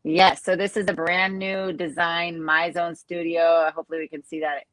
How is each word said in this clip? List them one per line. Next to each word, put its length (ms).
Yes. 400
So 140
this 200
is 120
a 40
brand 460
new 340
design, 720
My 300
Zone 240
Studio. 800
Hopefully 260
we 80
can 160
see 160
that. 320